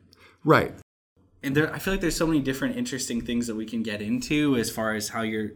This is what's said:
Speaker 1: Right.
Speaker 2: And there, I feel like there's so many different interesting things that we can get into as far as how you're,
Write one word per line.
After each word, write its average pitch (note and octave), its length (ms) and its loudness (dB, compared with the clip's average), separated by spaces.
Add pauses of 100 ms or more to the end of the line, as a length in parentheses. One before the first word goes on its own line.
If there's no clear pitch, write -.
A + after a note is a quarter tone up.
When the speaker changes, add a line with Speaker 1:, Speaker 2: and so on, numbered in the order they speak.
(440)
Speaker 1:
Right. C3 300 6 (680)
Speaker 2:
And C#3 120 -2
there, D3+ 160 4
I C#3+ 60 -6
feel F#3+ 160 -2
like G3 80 0
there's E3 140 0
so E3+ 100 0
many D#3+ 140 4
different C3 360 -2
interesting B2 460 -4
things A#2+ 240 -2
that A2+ 80 -4
we A2 140 -6
can A2+ 160 -4
get G#2 180 -6
into C3 560 2
as A2 140 2
far A2 240 -2
as G#2 140 -4
how A#2 120 -4
you're, A2 340 -2